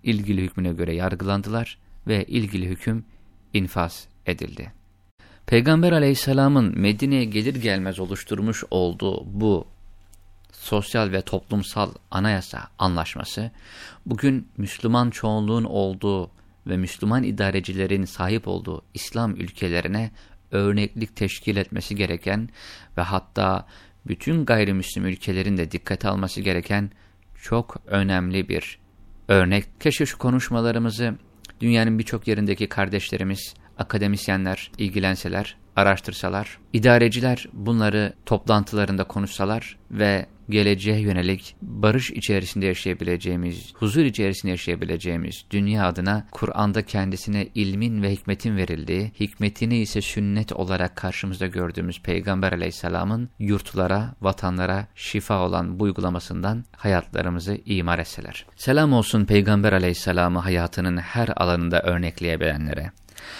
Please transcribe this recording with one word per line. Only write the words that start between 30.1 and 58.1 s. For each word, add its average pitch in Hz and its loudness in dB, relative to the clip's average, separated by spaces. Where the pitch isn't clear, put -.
konuşmalarımızı 117 0
dünyanın 113 4
birçok 110 -4
yerindeki 104 0
kardeşlerimiz, 95 -2
akademisyenler 98 0
ilgilenseler, 95 -2
araştırsalar, 98 0
idareciler 120 6
bunları 107 0
toplantılarında 101 2
konuşsalar 101 -4
ve 101 2
geleceğe 104 4
yönelik 95 0
barış 110 2
içerisinde 98 -2
yaşayabileceğimiz, 90 -2
huzur 113 2
içerisinde 98 0
yaşayabileceğimiz 85 -4
dünya 101 2
adına 92 0
Kur'an'da 104 0
kendisine 98 -2
ilmin 104 0
ve 98 0
hikmetin 101 -2
verildiği, 87 -2
hikmetini 107 -2
ise 107 -2
sünnet 104 -2
olarak 90 -2
karşımızda 92 -4
gördüğümüz 87 -4
Peygamber 92 0
aleyhisselamın 87 -2
yurtlara, 101 0
vatanlara 92 -2
şifa 98 -2
olan 90 -2
bu 104 0
uygulamasından 92 -2
hayatlarımızı 90 -2
imar 87 0
etseler. - -10